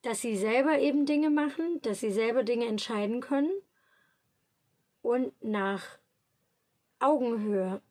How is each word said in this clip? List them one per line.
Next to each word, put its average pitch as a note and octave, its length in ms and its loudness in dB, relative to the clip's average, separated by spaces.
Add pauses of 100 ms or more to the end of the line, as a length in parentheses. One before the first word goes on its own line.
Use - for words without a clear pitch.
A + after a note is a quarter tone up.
dass A#3 200 -4
sie A3+ 160 -2
selber B3+ 400 2
eben C#4+ 300 2
Dinge D4+ 240 2
machen, D4+ 500 0
dass G#3+ 180 -4
sie A3 120 -2
selber A3+ 320 0
Dinge A#3 240 0
entscheiden G#3+ 540 -2
können C#4+ 280 0 (1500)
und B3 320 -2 (100)
nach G3+ 540 -4 (1000)
Augenhöhe G#3+ 920 0